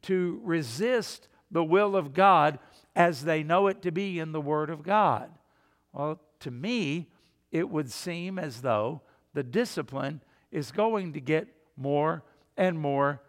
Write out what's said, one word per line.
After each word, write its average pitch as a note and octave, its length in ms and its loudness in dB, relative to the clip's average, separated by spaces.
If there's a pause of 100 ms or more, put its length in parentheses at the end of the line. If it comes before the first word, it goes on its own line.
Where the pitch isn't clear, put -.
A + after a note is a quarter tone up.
to F3+ 400 0
resist E3+ 840 -2 (220)
the E3 140 0
will G3 320 4
of D3 180 -2
God D#3+ 460 6 (360)
as E3 280 4
they D#3 180 0
know F3+ 260 4
it G3 140 -2
to F3 100 -4
be F#3 280 -4
in D#3+ 140 -6
the D#3 80 -4
Word D3+ 280 -2
of D3+ 140 -10
God? F3 480 2 (600)
Well, D3+ 280 -6 (220)
to C3+ 100 -10
me, E3 580 -4 (420)
it G#3+ 180 0
would D3+ 200 -2
seem F3 480 -8
as C3+ 240 -8
though A#2+ 400 0 (320)
the C3+ 100 -4
discipline C#3 800 -4 (300)
is D3 200 -6
going G3+ 420 0
to - 80 -10
get D3+ 260 0 (280)
more D3 480 0 (320)
and F#3 220 2
more C#3 520 0